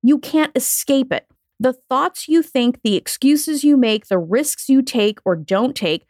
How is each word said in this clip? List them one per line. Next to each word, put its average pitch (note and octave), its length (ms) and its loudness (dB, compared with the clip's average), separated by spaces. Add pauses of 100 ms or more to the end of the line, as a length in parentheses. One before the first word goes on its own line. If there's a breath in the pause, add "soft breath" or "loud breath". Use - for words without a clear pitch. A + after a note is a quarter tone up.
You C#4+ 160 4
can't D#4 340 -2
escape C4 600 -2
it. - 140 -8 (340)
The B3+ 120 0
thoughts C#4 560 -6
you E4 120 4
think, B3 440 -2
the G#3 100 0
excuses D4 680 0
you D4 100 6
make, A3 320 0
the F#3+ 100 0
risks G#3 520 -2
you C4+ 120 4
take G#3+ 440 -2
or F#3 100 0
don't G3 400 -2
take E3+ 340 -4